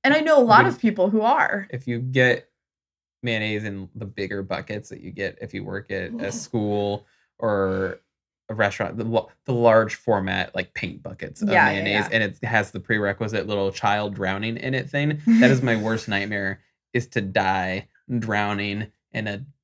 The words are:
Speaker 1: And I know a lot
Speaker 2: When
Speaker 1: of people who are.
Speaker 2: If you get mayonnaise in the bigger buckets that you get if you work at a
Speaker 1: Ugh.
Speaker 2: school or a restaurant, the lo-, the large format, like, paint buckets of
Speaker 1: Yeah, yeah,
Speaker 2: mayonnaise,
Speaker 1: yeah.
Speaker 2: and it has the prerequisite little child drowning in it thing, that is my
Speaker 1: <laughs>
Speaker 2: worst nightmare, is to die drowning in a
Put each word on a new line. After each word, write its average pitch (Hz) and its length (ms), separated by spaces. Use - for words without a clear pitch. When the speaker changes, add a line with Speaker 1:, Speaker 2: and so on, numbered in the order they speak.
Speaker 1:
And 277 80
I 311 80
know 311 180
a 247 60
lot 220 200
Speaker 2:
When 381 80
Speaker 1:
of - 60
people 196 300
who 214 140
are. 226 480
Speaker 2:
If 123 180
you 120 120
get 127 500
mayonnaise 107 420
in 98 300
the 107 100
bigger 98 380
buckets 95 480
that - 100
you 92 100
get 90 300
if - 140
you 98 100
work 98 260
at 95 300
a 98 60
Speaker 1:
Ugh. 98 60
Speaker 2:
school 104 760
or 95 600
a 107 40
restaurant, 104 440
the 113 60
lo-, 113 260
the 127 80
large 113 400
format, 95 600
like, 92 200
paint - 280
buckets - 380
of 208 80
Speaker 1:
Yeah, 170 220
yeah, 98 120
Speaker 2:
mayonnaise, 101 280
Speaker 1:
yeah. 113 100
Speaker 2:
and 107 40
it - 200
has 107 280
the 92 80
prerequisite 104 680
little 98 260
child 104 420
drowning 98 440
in 131 160
it - 160
thing, 147 320
that 123 100
is 131 120
my 117 140
Speaker 1:
<laughs> 107 60
Speaker 2:
worst 110 260
nightmare, 98 520
is 117 160
to 113 140
die 95 680
drowning 104 680
in 107 140
a 101 180